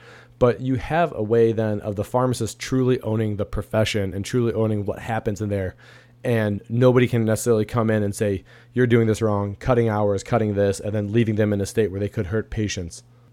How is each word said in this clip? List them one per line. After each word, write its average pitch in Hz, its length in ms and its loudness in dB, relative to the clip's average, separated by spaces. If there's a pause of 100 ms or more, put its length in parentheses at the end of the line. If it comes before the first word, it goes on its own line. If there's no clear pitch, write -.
(380)
But 123 220 2
you 127 160 -2
have 156 400 -2
a 110 80 -4
way 113 300 4
then 107 260 -2
of 101 160 -6
the 101 80 -4
pharmacist 123 560 -2
truly 131 440 0
owning 110 340 -2
the 101 80 -2
profession 107 680 -2
and 98 120 -6
truly 120 260 0
owning 110 320 0
what 98 160 -6
happens 110 400 -4
in 107 80 -4
there. 98 280 -4 (500)
And 110 420 0
nobody 123 400 4
can 117 160 0
necessarily 110 400 2
come 113 260 0
in 107 140 2
and 101 100 -2
say, 101 300 -2 (300)
"You're 123 140 4
doing 113 200 4
this 107 140 0
wrong," 101 400 0
cutting 120 260 2
hours, 104 360 0
cutting 107 320 0
this, 101 260 2
and 104 120 -6
then 104 200 -2
leaving 110 220 2
them 104 180 2
in 101 80 0
a 95 40 0
state 104 240 0
where 95 120 -6
they 101 80 -2
could 110 160 -4
hurt 107 240 -4
patients. 98 540 -6 (300)